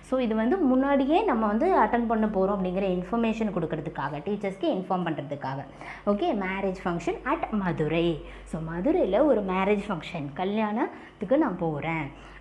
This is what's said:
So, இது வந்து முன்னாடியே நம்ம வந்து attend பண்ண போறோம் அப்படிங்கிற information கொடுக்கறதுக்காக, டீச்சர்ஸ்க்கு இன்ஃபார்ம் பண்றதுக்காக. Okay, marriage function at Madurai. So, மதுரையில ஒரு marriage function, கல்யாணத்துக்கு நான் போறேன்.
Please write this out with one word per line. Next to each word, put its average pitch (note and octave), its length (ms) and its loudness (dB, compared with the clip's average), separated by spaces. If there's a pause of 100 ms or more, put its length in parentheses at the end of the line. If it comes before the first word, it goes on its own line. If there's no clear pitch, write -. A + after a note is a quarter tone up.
So, - 180 -2
இது A3+ 160 2
வந்து A#3 220 2
முன்னாடியே C#4 640 4
நம்ம A#3 260 2
வந்து C#4+ 320 4
attend A#3 280 2
பண்ண A3 180 2
போறோம் F#3+ 320 2
அப்படிங்கிற F#3 400 0
information A3 640 0
கொடுக்கறதுக்காக, D3+ 680 -4
டீச்சர்ஸ்க்கு G3+ 360 -4
இன்ஃபார்ம் F#3 440 0
பண்றதுக்காக. C#3 600 -6 (400)
Okay, G#3 380 2
marriage F#3+ 320 -2 (100)
function F3 400 -2
at D4+ 260 -2
Madurai. E3 720 0 (180)
So, - 180 -8
மதுரையில G3 640 2
ஒரு A#3 160 4
marriage F#3+ 480 2
function, D3+ 440 -6
கல்யாணத்துக்கு G#3 1040 -2
நான் A#3+ 200 2
போறேன். D#3 680 -4 (160)